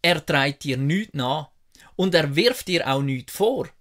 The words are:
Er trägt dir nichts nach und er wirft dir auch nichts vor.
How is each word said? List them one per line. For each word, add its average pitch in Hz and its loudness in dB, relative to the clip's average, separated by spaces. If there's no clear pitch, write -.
Er 170 2
trägt 143 0
dir 135 -2
nichts 160 -2
nach 143 -2
und 185 0
er 147 2
wirft 233 2
dir 175 0
auch 135 0
nichts 135 -4
vor. 202 -2